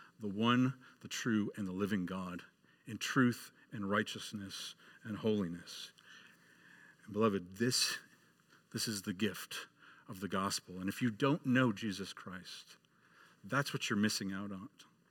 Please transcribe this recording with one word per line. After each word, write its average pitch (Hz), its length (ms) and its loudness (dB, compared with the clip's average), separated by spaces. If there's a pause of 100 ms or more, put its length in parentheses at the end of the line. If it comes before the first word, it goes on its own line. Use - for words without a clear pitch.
(200)
the 107 80 -6
one, 120 460 4 (260)
the - 80 -14
true, 110 480 2
and 101 100 -4
the 92 60 -4
living 95 320 0
God 90 380 -6 (440)
in 107 120 -8
truth - 540 4 (200)
and 101 160 -4
righteousness 101 840 -4 (300)
and 107 120 -6
holiness. 95 760 -2 (1120)
And 107 80 -12
beloved, 101 320 4 (140)
this, - 400 2 (760)
this 113 160 -4
is 101 140 -4
the 104 100 -4
gift 95 420 -2 (540)
of 92 120 -12
the 98 80 -4
gospel. 95 520 -2
And 92 80 -2
if - 140 -4
you 123 80 4
don't 139 340 2
know 127 260 6
Jesus 98 420 -4
Christ, - 640 -14 (680)
that's 131 280 2
what - 160 -2
you're 107 100 4
missing 101 340 2
out 101 180 -6
on. 95 180 -10 (420)